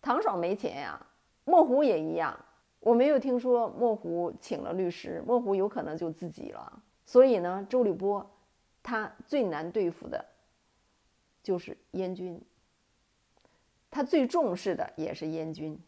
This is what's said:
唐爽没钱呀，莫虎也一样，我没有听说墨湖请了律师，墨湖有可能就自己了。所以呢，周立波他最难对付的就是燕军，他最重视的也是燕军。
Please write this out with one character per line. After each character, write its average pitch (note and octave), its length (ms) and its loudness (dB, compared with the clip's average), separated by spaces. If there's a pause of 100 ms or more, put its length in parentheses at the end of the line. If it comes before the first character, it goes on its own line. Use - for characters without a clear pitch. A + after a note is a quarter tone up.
唐 D4 200 0
爽 G#3+ 160 -2
没 F3 160 0
钱 - 280 -6
呀， F#2 180 -10 (460)
莫 D#4+ 180 8
虎 C4+ 220 4
也 G#3 120 4
一 D#3+ 180 -4
样， D#3+ 220 -2 (500)
我 A#3+ 60 8
没 B3 140 6
有 D4 120 6
听 B3+ 180 0
说 A#3+ 340 2
墨 A3+ 220 0
湖 F3 460 -4
请 - 220 -6
了 - 100 -6
律 F3+ 180 -2
师， E3+ 380 -8
墨 B3 140 2
湖 G3+ 120 -2
有 F#3+ 140 0
可 G#3 160 -6
能 D#3 140 -8
就 E3+ 120 -4
自 D#3+ 200 -10
己 - 220 -12
了。 - 300 -16 (240)
所 B3+ 200 8
以 A#3+ 140 4
呢， F#3 300 -4
周 B3+ 140 2
立 G#3 80 2
波 G3 340 -2 (560)
他 A3 320 -8 (120)
最 C#4+ 180 0
难 D#3+ 260 -4
对 F3 220 0
付 - 160 -16
的 - 180 -6 (1160)
就 F3+ 160 -2
是 - 180 -14 (140)
燕 F#3 240 -4
军， F3+ 260 -10 (1500)
他 C#4+ 100 -4
最 C#4 240 2
重 B3 300 0
视 F#3+ 180 -4
的 - 220 -4
也 D#3 180 -6
是 D#3 140 -8
燕 D#3+ 260 -6
军。 D#3 240 -10 (100)